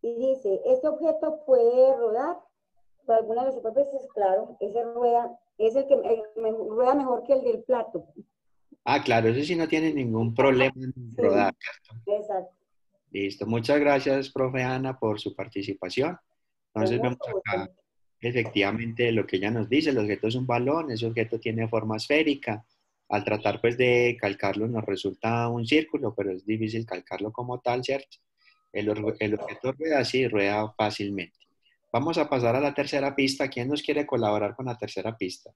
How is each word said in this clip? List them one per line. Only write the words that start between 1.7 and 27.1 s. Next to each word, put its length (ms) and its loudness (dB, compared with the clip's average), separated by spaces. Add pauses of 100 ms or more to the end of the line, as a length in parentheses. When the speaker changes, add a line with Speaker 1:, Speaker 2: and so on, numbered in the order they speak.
Speaker 1:
rodar 420 0 (680)
por 100 4
alguna 260 2
de 60 0
las 80 -2
superficies", 580 -2
claro, 460 0
ese 240 -2
rueda, 560 0 (200)
es 160 2
el 120 2
que, 60 6
el 480 0
me-, 100 0
rueda 440 2
mejor 280 0
que 100 2
el 100 2
del 200 -2
plato. 420 -2 (760)
Speaker 2:
Ah, 200 2
claro, 260 4
ese 140 0
sí 120 -2
no 120 0
tiene 260 2
ningún 400 0
problema 420 4
en 160 -8 (200)
Speaker 1:
Sí, 100 -4
Speaker 2:
rodar, 320 4 (300)
¿cierto? 280 -8 (120)
Speaker 1:
exacto. 320 -6 (560)
Speaker 2:
Listo, 340 -4
muchas 340 2
gracias, 520 2
profe 320 -2
Ana, 360 -4
por 200 0
su 160 -8
participación. 840 -6 (560)
Entonces 240 0
Speaker 1:
Con 120 0
Speaker 2:
vemos 180 -6
Speaker 1:
mucho 180 -4
Speaker 2:
acá 220 -4
Speaker 1:
gusto. 140 -20 (400)
Speaker 2:
efectivamente 920 0
lo 160 0
que 100 -4
ella 140 0
nos 180 -2
dice, 220 2
el 80 2
objeto 280 -2
es 80 -2
un 120 -4
balón, 440 0
ese 140 -4
objeto 340 -2
tiene 280 -2
forma 300 -2
esférica. 680 -2 (440)
Al 140 -2
tratar, 380 0
pues, 160 2
de 420 4
calcarlo 480 -2
nos 180 -4
resulta 640 -2
un 180 -4
círculo, 480 0
pero 160 -4
es 140 -8
difícil 400 -4
calcarlo 460 -8